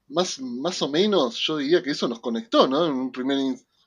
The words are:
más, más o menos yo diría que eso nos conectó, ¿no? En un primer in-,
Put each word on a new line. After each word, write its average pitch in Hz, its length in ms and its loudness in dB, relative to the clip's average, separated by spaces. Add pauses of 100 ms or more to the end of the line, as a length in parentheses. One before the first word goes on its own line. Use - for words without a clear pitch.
más, 170 320 -2
más 131 420 -6
o 143 80 -2
menos 160 480 2
yo 160 180 -2
diría 151 260 2
que 135 100 -4
eso 151 140 -4
nos 117 140 -4
conectó, 127 480 2
¿no? 147 160 2
En 156 80 0
un 127 200 -4
primer 135 260 -2
in-, 135 280 -4 (200)